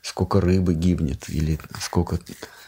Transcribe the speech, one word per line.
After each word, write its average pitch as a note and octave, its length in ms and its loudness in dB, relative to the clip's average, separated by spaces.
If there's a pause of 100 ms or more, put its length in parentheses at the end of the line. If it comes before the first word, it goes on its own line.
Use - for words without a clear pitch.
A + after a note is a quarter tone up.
сколько - 380 0
рыбы F2+ 360 4
гибнет, D#2+ 520 0
или D#2 320 -2 (220)
сколько F2 380 -2 (480)